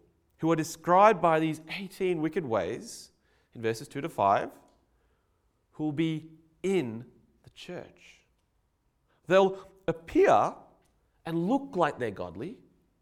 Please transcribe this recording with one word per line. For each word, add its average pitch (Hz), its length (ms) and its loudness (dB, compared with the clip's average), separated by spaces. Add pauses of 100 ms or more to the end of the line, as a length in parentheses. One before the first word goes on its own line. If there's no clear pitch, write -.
(380)
who 160 140 0
are 165 40 2
described 180 640 4
by 165 180 4
these 156 220 -2 (180)
eighteen 180 420 -4
wicked 156 240 -4
ways 110 640 -4 (440)
in 120 60 -14
verses 113 260 -4
two 139 140 -10
to 160 80 -6
five, 104 400 2 (1200)
who 156 140 -8
will 156 60 -2
be 160 380 -4 (320)
in 127 440 -2 (380)
the - 80 -20
church. - 680 -18 (1040)
They'll 190 320 4 (300)
appear 170 640 2 (720)
and 165 220 -2
look 254 280 -2
like 160 220 0
they're 117 140 -4
godly. 95 460 -10 (440)